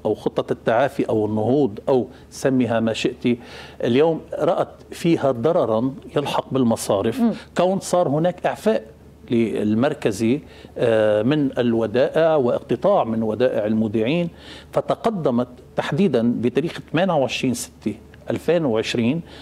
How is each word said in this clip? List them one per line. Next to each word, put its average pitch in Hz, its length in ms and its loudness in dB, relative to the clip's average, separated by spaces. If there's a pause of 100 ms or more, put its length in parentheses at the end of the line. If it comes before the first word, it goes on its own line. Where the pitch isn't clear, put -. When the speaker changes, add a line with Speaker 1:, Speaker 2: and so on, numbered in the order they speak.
Speaker 1:
أو 107 100 0
خطة - 380 -4
التعافي 131 560 0
أو 107 180 0
النهوض 107 520 0 (100)
أو 127 180 2 (240)
سميها 123 500 0
ما 113 120 0
شئت، - 460 -2 (460)
اليوم 147 360 4 (180)
رأت 156 300 0 (220)
فيها 143 400 0
ضررا 127 640 0 (220)
يلحق 139 360 -2
بالمصارف، 113 680 0
Speaker 2:
مم. 226 120 2 (240)
Speaker 1:
كون 185 240 2
صار 180 280 0
هناك 165 380 -2
إعفاء 208 380 0 (460)
للمركزي، 113 1120 0 (380)
آه، 107 440 2
من 139 360 0
الودائع 123 800 2
واقتطاع 135 680 2
من 113 180 -2
ودائع 110 440 0
المودعين، 110 600 0 (440)
فتقدمت 143 760 -2 (280)
تحديدا 127 640 2
بتاريخ 139 380 -2 (140)
ثمانية 180 200 0
وعشرين 131 420 0
ستة - 400 -8 (360)
ألفين 160 340 0
وعشرين 120 560 0 (220)